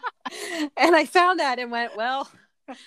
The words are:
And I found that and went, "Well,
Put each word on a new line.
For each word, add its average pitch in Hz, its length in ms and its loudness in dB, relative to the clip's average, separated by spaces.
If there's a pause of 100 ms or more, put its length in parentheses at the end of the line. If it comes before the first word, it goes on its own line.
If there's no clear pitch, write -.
(760)
And 330 180 6
I 302 100 4
found 359 340 4
that 262 200 -2
and 240 120 -8
went, 233 240 -4
"Well, 254 340 -4 (580)